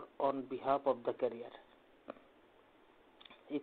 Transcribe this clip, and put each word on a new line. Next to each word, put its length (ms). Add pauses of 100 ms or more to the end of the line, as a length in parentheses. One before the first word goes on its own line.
(200)
on 280
behalf 380
of 180
the 100
carrier. 360 (2000)
If 120